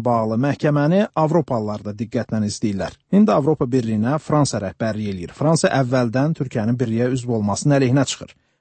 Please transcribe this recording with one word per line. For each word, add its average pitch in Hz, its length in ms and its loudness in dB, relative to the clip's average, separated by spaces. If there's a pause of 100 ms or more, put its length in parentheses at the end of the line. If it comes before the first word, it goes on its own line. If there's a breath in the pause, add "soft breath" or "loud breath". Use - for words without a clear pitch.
bağlı 113 380 2
məhkəməni 147 720 2
avropalılar 127 680 0
da 104 100 -8
diqqətlə 110 560 -4
izləyirlər. 98 480 -4 (140)
İndi 214 200 6
Avropa 156 320 2
Birliyinə 120 540 0
Fransa 143 400 0
rəhbərlik 104 560 -4
eləyir. 87 240 -10
Fransa 160 320 2
əvvəldən 131 640 0
Türkiyənin 123 460 -2
birliyə 117 340 0
üzv 123 240 -6
olmasının 107 400 0
əleyhinə 135 260 2
çıxır. - 300 -8 (260)